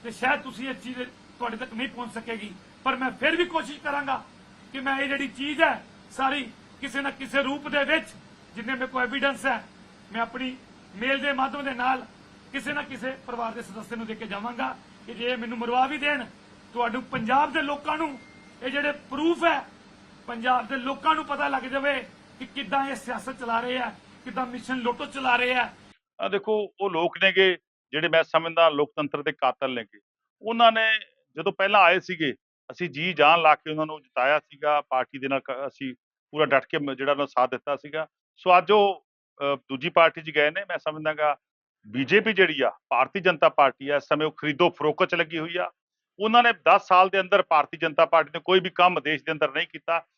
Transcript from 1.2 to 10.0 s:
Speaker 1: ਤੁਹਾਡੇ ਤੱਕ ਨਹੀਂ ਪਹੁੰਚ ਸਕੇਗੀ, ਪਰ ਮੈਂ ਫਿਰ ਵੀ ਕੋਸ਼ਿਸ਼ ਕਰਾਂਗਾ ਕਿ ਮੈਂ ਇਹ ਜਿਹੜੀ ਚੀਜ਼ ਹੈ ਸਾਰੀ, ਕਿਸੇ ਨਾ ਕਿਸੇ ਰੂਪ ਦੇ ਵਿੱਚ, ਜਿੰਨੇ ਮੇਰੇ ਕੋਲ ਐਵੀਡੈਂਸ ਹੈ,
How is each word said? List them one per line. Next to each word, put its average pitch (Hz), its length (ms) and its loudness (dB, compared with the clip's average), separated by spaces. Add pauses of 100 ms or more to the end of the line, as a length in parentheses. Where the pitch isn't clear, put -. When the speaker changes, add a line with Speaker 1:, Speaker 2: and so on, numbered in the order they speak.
Speaker 1:
ਤੁਹਾਡੇ 226 180 -6
ਤੱਕ 247 160 -12
ਨਹੀਂ 240 160 -6
ਪਹੁੰਚ 233 240 -12
ਸਕੇਗੀ, 226 400 -10 (300)
ਪਰ 262 120 0
ਮੈਂ 247 160 -4
ਫਿਰ 302 240 0
ਵੀ 339 100 0
ਕੋਸ਼ਿਸ਼ 320 340 -6
ਕਰਾਂਗਾ 277 440 -4 (500)
ਕਿ 269 60 -8
ਮੈਂ 269 200 -2
ਇਹ 277 80 -2
ਜਿਹੜੀ 277 200 -4
ਚੀਜ਼ 285 340 -4
ਹੈ 277 240 2 (260)
ਸਾਰੀ, 262 400 -4 (300)
ਕਿਸੇ 277 200 -6
ਨਾ 277 100 -4
ਕਿਸੇ 269 320 -4
ਰੂਪ 285 260 -4
ਦੇ 285 140 0
ਵਿੱਚ, 311 220 0 (500)
ਜਿੰਨੇ 233 180 -8
ਮੇਰੇ 262 140 -4
ਕੋਲ 254 160 -2
ਐਵੀਡੈਂਸ 262 420 -2
ਹੈ, 247 180 0 (500)